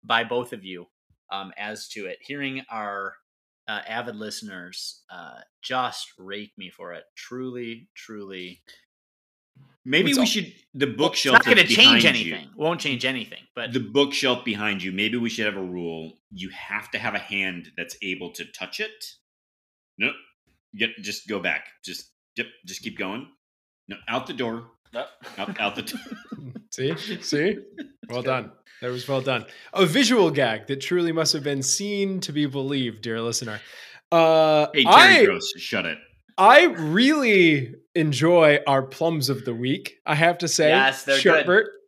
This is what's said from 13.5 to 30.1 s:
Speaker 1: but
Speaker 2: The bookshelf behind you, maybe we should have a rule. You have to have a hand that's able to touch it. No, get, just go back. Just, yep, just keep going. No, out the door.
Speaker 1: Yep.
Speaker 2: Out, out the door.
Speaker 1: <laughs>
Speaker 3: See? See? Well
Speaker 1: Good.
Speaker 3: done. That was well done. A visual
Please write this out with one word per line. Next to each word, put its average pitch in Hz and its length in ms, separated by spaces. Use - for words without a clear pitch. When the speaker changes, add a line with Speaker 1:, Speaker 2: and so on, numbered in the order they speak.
Speaker 1:
but 117 160
Speaker 2:
The 127 80
bookshelf 127 640
behind 104 400
you, 92 80
maybe 107 240
we 117 140
should 113 160
have 98 100
a 98 80
rule. 82 540
You 95 200
have - 420
to 110 60
have 107 160
a 101 60
hand 95 560
that's - 260
able 90 300
to 87 120
touch - 340
it. 220 360
No, 113 120
get, 110 140
just 101 260
go 104 120
back. 82 260
Just, - 260
yep, 113 100
just - 160
keep 110 160
going. 104 300
No, 101 80
out 127 180
the 165 60
door. 120 380
Speaker 1:
Yep. 123 160
Speaker 2:
Out, 104 220
out 101 160
the - 60
door. - 180
Speaker 1:
<laughs> - 400
Speaker 3:
See? 143 240
See? 170 340
Well 120 140
Speaker 1:
Good. 127 60
Speaker 3:
done. 123 240
That 123 80
was 123 180
well 135 140
done. 123 240
A 190 140
visual 214 440